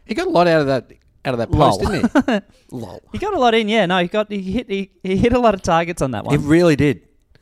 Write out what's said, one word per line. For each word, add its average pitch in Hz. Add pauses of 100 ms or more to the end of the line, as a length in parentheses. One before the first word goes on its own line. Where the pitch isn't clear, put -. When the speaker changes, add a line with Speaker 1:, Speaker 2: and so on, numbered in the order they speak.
Speaker 1:
He 226
got 349
a 339
lot 175
out 160
of 143
that, 131 (320)
out 131
of -
that 113
post, 120
Speaker 2:
Lol. 101 (120)
Speaker 1:
didn't 233 (160)
he? 220 (320)
Speaker 2:
<laughs> -
Speaker 1:
Lol. 101 (120)
Speaker 2:
He 208
got 392
a 339
lot 240
in, 226
yeah. 220
No, 185
he 175
got, 214
he 202
hit, 190
he, 196 (120)
he 190
hit 220
a 254
lot 226
of 185
targets 170
on 135
that 104
Speaker 1:
He 143
Speaker 2:
one. 143
Speaker 1:
really 165
did. 135 (400)